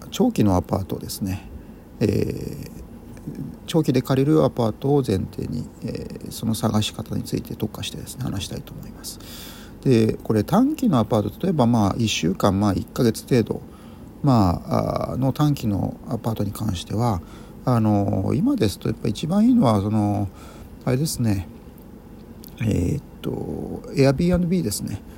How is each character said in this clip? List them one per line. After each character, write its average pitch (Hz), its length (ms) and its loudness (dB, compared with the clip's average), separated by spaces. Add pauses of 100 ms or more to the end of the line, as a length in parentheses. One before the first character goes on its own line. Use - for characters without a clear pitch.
ー、 - 100 -14
長 233 220 2
期 - 100 2
の 95 140 6
ア 90 40 4
パ 98 180 -2
ー 98 40 -4
ト - 160 -6
で - 80 -10
す - 140 -10
ね。 95 260 -4 (540)
え - 40 4
ー、 - 640 -2 (960)
長 160 160 4
期 123 100 2
で 127 80 4
借 135 240 2
り 147 40 4
る 156 140 6
ア 151 60 4
パ 117 180 0
ー 107 60 0
ト 139 220 0
を - 0 -
前 123 240 2
提 - 280 -6
に、 - 180 -6 (200)
え - 220 -6 (200)
ー、 - 40 -12
そ - 140 -6
の 110 100 0
探 107 260 2
し - 120 -4
方 - 220 -8
に 104 80 -2
つ - 140 -4
い - 40 -2
て - 140 -10
特 - 160 -4
化 - 120 -10
し - 80 -8
て - 40 -10
で - 100 -10
す - 120 -12
ね、 127 80 -4
話 - 180 -4
し - 60 -8
た - 80 -8
い - 60 -8
と - 100 -16
思 - 120 -14
い - 60 -14
ま - 140 -16
す。 - 120 -12 (680)
で、 113 400 4
こ - 80 0
れ 107 100 4
短 262 320 4
期 254 140 2
の 135 100 4
ア 107 60 2
パ 110 140 2
ー 104 100 0
ト、 - 120 -10
例 185 100 2
え - 20 0
ば、 131 140 4
ま 110 240 4
あ、 - 60 -6
一 110 120 2
週 - 260 0
間、 98 240 2
ま 104 100 4
あ、 95 40 2
一 - 180 -2
ヶ - 140 2
月 - 200 0
程 120 180 4
度、 - 180 0 (640)
ま 110 440 4
あ、 - 440 0
あ - 40 -4
ー、 104 40 -2
の 131 120 2
短 151 220 4
期 135 140 -2
の 92 280 0 (140)
ア 117 80 -2
パ 110 140 -2
ー - 20 -2
ト 101 100 -2
に 101 80 -2
関 104 240 -4
し 87 80 -6
て - 120 -6
は、 107 260 2 (440)
あ 123 140 4
の 101 540 2
ー、 - 0 -
今 226 220 2
で 147 120 2
す - 120 -2
と - 100 -2
や - 60 -2
っ - 20 -8
ぱ - 100 -4
一 - 200 -2
番 208 200 4
い 262 40 6
い 254 40 6
の 170 120 6
は、 107 120 6
そ 104 120 0
の、 104 360 2 (580)
あ 135 60 2
れ 127 60 4
で 147 80 0
す - 160 -4
ね、 101 260 0 (1120)
え 92 380 2
ー - 20 -6
っ - 40 -8 (180)
と、 - 100 -4 (600)
Airbnb 170 720 4
で 104 80 -2
す - 100 -6
ね。 - 220 -6 (140)